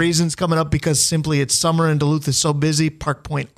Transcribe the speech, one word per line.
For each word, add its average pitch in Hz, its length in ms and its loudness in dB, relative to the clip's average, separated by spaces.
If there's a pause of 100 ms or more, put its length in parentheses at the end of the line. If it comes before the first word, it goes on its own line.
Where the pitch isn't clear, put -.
reasons 170 280 0
coming 165 240 0
up 151 100 -2
because 151 340 0
simply 156 380 0
it's 135 140 -2
summer 165 320 2
and 151 120 2
Duluth 151 280 0
is 131 100 0
so 151 160 0
busy. 151 380 0
Park 151 320 -6
Point 143 340 -6